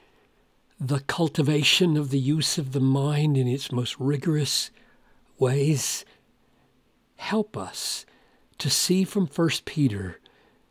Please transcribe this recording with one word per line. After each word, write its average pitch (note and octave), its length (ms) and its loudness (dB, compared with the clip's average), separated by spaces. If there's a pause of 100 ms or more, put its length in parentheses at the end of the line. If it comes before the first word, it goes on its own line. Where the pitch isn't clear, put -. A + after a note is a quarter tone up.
(800)
the C#3 220 -2
cultivation D3+ 960 2
of D3 140 -2
the C#3 80 2
use D3 400 0
of C3 140 -4
the C#3 80 0
mind C#3 580 2
in B2+ 100 2
its - 240 -4
most A#2+ 260 -4
rigorous C#3+ 720 0 (680)
ways. C#3 680 2 (1120)
Help - 400 -2
us - 480 -8 (540)
to C#3+ 100 -4
see F#3 360 2
from F#3+ 220 0
First - 380 0
Peter G2+ 560 -2 (500)